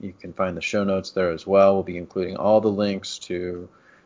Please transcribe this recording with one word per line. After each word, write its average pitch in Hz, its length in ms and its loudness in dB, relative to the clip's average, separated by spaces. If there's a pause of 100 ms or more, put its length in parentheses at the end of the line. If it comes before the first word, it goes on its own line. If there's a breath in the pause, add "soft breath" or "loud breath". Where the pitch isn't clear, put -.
You 98 180 -12
can 87 140 -14
find 92 240 -4
the 80 60 -8
show 104 220 -2
notes 95 260 -2
there 90 220 0
as 80 140 -10
well. 98 280 6
We'll 95 80 0
be 87 160 -10
including 90 380 -6
all 107 240 4
the 107 100 2
links 101 500 -4
to 90 480 -8 (380 soft breath)